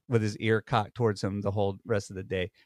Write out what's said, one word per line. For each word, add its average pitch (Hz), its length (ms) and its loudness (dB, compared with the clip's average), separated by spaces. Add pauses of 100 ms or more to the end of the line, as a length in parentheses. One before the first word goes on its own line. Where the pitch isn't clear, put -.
with 113 140 2
his 107 160 -2
ear 110 240 2
cocked 107 320 0
towards 110 280 0
him 101 200 -2
the 101 80 0
whole 98 340 0
rest 104 260 -2
of 98 60 -12
the 95 60 -6
day. 92 280 -2 (160)